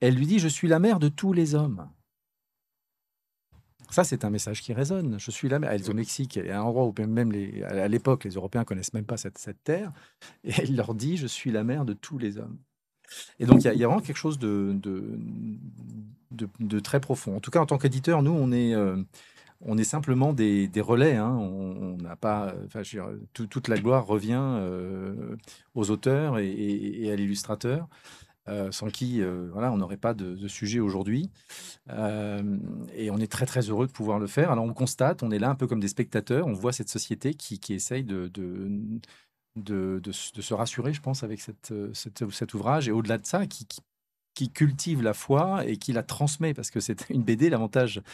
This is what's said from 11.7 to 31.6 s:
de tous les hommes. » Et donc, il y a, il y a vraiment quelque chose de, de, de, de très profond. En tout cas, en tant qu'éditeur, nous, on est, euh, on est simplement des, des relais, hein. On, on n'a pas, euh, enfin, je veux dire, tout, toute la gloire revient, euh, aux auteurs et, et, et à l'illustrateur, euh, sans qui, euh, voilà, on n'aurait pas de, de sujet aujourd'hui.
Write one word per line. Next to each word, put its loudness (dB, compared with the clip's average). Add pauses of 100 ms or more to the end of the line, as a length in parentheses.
de 0
tous -8
les -4
hommes. » -10 (800)
Et -2
donc, 12
il 6
y 6
a, 4
il 2
y 4
a 6
vraiment 4
quelque -4
chose -2
de, 0
de, -6 (1120)
de, -8 (120)
de 0
très 2
profond. -4
En -6
tout -12
cas, 6
en 4
tant 2
qu'éditeur, 2
nous, 6
on 4
est, 4
euh, 2 (640)
on -2
est 4
simplement 2
des, 4
des 0
relais, 6
hein. 2
On, -4
on -8
n'a -10
pas, 0
euh, -8
enfin, -10
je -10
veux -8
dire, -10 (160)
tout, -6
toute -6
la 4
gloire 4
revient, 0
euh, -4 (380)
aux 0
auteurs 2
et, 0
et, -2
et 0
à -2
l'illustrateur, -2 (640)
euh, -4
sans -6
qui, -2
euh, -2
voilà, -2
on 0
n'aurait -2
pas 0
de, -6
de -8
sujet -2
aujourd'hui. 0 (600)